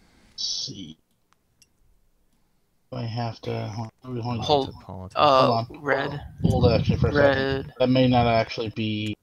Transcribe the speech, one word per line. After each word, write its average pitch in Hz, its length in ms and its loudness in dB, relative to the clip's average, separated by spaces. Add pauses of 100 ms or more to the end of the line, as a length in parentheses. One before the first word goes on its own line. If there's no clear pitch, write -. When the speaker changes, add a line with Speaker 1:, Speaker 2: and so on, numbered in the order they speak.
(400)
Speaker 1:
See. 95 580 -10 (1900)
I 127 120 -8
have 117 380 -6
to, 113 260 -6
hold 113 240 -10 (140)
on, 127 160 -8
hold 120 160 -6
on. - 20 -6
Speaker 2:
Hold, 139 420 -2
Speaker 3:
Politics. 92 360 -14
Speaker 2:
uh, 131 300 6
Speaker 1:
Hold 117 240 0
on. 151 120 -18
Speaker 2:
red. 143 380 -4 (220)
Speaker 1:
Hold 104 220 4
on, 113 140 4
actually, - 180 0
for 113 120 2
a - 40 -4
second. 143 240 4
Speaker 2:
Red. 135 420 -4
Speaker 1:
That 127 100 4
may 127 180 4
not 123 180 4
actually 113 440 0
be, 107 540 -4